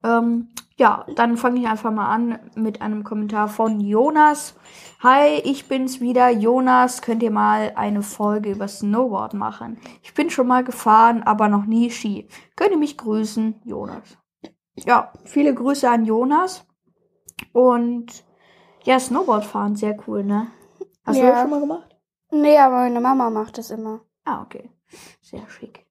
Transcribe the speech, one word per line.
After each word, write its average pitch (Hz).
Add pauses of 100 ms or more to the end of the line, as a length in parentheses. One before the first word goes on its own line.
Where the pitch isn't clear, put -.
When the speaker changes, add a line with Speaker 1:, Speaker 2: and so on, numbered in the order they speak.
Speaker 1:
Ähm, 233 (280)
ja, - (100)
dann 233
fange 247
ich 240
einfach 214
mal 214
an 233 (180)
mit 214
einem 214
Kommentar 214
von 220
Jonas. 294 (480)
„Hi, 294
ich 277
bin's 262
wieder. 247
Jonas, 254
könnt 226
ihr 220
mal 214
eine 208
Folge 208
über 202
Snowboard 214
machen? 220 (240)
Ich -
bin 302
schon 262
mal 254
gefahren, 226
aber 214
noch 202
nie 226
Ski. 208 (280)
Könnt 403
ihr 339
mich 294
grüßen, 220
Jonas?“ - (560)
Ja, - (140)
viele 285
Grüße 269
an 233
Jonas. 269 (920)
Und 240 (600)
ja, 254
Snowboard 254
fahren, 208
sehr 208 (100)
cool, 208
ne? 208 (640)
Hast 269
du 247
Speaker 2:
Ja. 254
Speaker 1:
das 240
schon 262
mal 294
gemacht? 311 (360)
Speaker 2:
Nee, 294
aber 262
meine 240
Mama 254
macht 220
das 233
immer. 220 (240)
Speaker 1:
Ah, -
okay. - (520)
Sehr -
schick. -